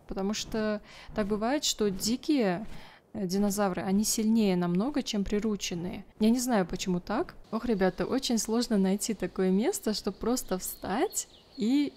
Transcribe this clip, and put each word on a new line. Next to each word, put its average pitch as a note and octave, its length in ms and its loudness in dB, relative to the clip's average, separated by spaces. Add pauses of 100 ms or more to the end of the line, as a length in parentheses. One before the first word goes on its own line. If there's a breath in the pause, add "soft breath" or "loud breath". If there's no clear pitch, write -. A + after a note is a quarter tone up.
потому G3 260 -2
что G#3+ 460 -2 (340 loud breath)
так G#3+ 120 0
бывает, A3 380 0
что - 260 0
дикие, G#3+ 760 0 (460 loud breath)
э, G3+ 140 -4
динозавры, G3 560 2
они G3+ 220 2
сильнее G#3+ 520 4
намного, F#3 460 2
чем G3+ 220 -2
прирученные. G3 800 -4 (140)
Я G#3+ 120 6
не B3 100 4
знаю, A#3 260 2
почему F3+ 340 -2
так. A#3+ 340 -4 (180)
Ох, A3+ 140 -4
ребята, F#3 400 2
очень B3+ 320 0
сложно A3+ 400 0
найти G3 360 2
такое F#3 360 0
место, G#3+ 440 2
чтобы - 220 -6
просто A3+ 420 -2
встать - 680 -4 (300)
и C4+ 380 2